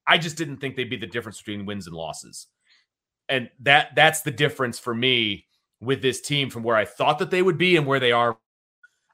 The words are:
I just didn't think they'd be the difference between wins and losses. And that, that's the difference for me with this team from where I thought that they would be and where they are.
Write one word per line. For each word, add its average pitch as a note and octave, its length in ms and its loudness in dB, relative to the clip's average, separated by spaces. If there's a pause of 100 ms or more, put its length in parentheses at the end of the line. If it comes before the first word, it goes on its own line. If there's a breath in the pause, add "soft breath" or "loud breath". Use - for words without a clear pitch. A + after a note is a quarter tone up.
I E3+ 120 4
just D#3+ 200 -6
didn't C#3+ 200 -8
think C3+ 180 -10
they'd B2 140 -6
be A#2+ 80 -6
the F#2+ 100 -10
difference G#2+ 320 -8
between G2+ 260 -10
wins G2 220 -10
and E2+ 80 -14
losses. D2+ 520 -12 (800)
And B2+ 200 -2 (120)
that, C#3+ 340 4
that's D#3 260 4
the D3 100 -4
difference C3 480 -2
for A#2+ 140 -6
me A2+ 520 0 (340)
with A#2+ 220 -2
this B2+ 180 0
team C#3+ 300 -4
from A#2 140 -10
where A2+ 120 0
I G#2+ 80 4
thought C#3+ 360 0
that F#3 120 -4
they F#3 100 2
would F#3 160 2
be F3 200 4
and C#3+ 80 2
where C3+ 160 2
they B2 100 4
are. A#2+ 260 2 (760)